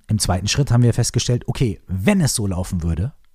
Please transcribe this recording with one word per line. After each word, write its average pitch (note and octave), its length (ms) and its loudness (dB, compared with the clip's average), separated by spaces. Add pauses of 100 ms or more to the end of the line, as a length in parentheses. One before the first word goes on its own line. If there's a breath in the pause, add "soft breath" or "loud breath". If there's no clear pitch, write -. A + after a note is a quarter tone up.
im G#2+ 100 2
zweiten F#2+ 300 -2
Schritt, - 220 0
haben A#2+ 120 4
wir A#2+ 100 4
festgestellt, - 560 -2
okay, - 380 -2
wenn A#2+ 340 2
es C#3+ 140 2
so G#2 120 -2
laufen F2+ 360 -4
würde, E2 320 -2 (200)